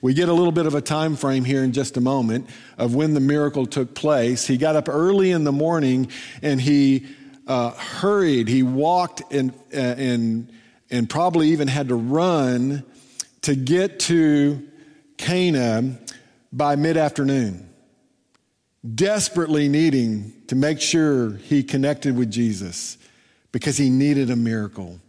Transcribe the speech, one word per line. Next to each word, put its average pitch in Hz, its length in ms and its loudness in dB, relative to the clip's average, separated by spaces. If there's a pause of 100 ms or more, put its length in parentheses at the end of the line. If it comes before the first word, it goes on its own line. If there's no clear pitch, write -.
We 131 140 0
get 170 140 2
a 170 40 2
little 170 200 4
bit 160 140 0
of 147 80 -2
a 147 60 0
time 156 360 -2
frame 135 280 0
here 135 180 0
in 127 100 0
just 131 240 -4
a 127 40 -2
moment 127 480 0 (300)
of 120 160 -2
when 151 200 2
the 143 60 2
miracle 147 460 0
took 123 280 -4
place. 123 520 0
He 131 100 0
got 156 180 0
up 151 140 0
early 185 440 2
in 160 120 0
the 143 80 0
morning 139 580 0 (320)
and 143 180 0
he, 135 460 4 (400)
uh, 123 260 -2
hurried. 175 760 0
He 131 140 4
walked 151 680 0
and, 131 220 -2 (200)
uh, 151 40 -8
and, 120 760 -2 (400)
and 120 180 -2
probably 165 420 2
even 147 180 2
had 135 200 -2
to 123 60 0
run 135 920 0 (580)
to 147 120 0
get 175 460 0
to 147 680 2 (520)
Cana 131 800 0 (540)
by 143 240 0
mid-afternoon, 139 920 0 (1300)
desperately 165 760 0
needing 127 640 2 (140)
to - 80 -6
make 147 260 0
sure 143 500 2
he 131 340 -2
connected 139 520 -2
with 120 140 0
Jesus 101 680 -4 (540)
because - 260 -2
he 139 140 2
needed 135 400 2
a 123 60 0
miracle 104 720 -4